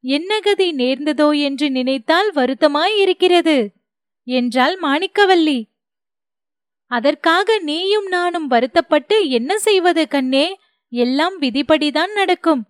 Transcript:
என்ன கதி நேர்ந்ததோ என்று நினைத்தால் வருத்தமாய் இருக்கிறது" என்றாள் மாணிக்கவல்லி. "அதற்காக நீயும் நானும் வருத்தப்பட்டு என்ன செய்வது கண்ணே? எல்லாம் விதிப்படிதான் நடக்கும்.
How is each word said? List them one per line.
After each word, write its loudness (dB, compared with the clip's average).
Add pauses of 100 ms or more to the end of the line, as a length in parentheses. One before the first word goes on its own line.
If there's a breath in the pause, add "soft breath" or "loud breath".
என்ன -4 (100)
கதி 0
நேர்ந்ததோ 0 (140)
என்று -2
நினைத்தால் 0
வருத்தமாய் 0
இருக்கிறது" 2 (720)
என்றாள் 0
மாணிக்கவல்லி. 2 (1300)
"அதற்காக 0
நீயும் -2
நானும் -2
வருத்தப்பட்டு 0 (120)
என்ன -2
செய்வது 2
கண்ணே? 0 (480)
எல்லாம் -2
விதிப்படிதான் 0
நடக்கும். 0